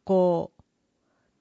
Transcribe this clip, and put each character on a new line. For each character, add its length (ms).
行。 480